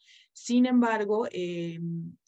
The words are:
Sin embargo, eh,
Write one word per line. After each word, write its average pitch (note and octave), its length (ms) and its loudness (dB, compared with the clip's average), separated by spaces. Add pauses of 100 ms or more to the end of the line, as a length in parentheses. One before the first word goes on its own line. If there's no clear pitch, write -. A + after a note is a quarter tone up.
(340)
Sin B3 320 2
embargo, A3+ 680 2
eh, E3+ 480 -6 (480)